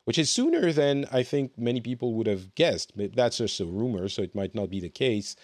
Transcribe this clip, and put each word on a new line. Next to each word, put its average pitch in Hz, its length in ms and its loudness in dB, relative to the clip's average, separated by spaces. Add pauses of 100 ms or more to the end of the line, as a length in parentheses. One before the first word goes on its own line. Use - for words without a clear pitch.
which - 140 0
is 156 120 2
sooner 269 420 2
than 143 400 2
I 127 100 4
think 139 360 -2
many 120 220 0
people 120 340 -4
would 110 120 0
have 95 300 -2
guessed. 151 400 2
But 101 180 -4
that's 120 240 4
just 107 220 -2
a 95 40 -2
rumor, 98 440 -2
so 101 140 -4
it 87 120 -6
might 98 220 -4
not 98 140 -2
be 95 100 -4
the 87 80 -6
case. 110 560 -2